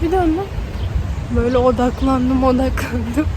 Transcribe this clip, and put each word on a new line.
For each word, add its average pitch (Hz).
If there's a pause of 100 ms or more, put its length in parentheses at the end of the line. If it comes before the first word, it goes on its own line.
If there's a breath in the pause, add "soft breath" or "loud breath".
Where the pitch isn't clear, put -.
Bir 330
döndüm. 349 (920)
Böyle 240
odaklandım, 254
odaklandım. 254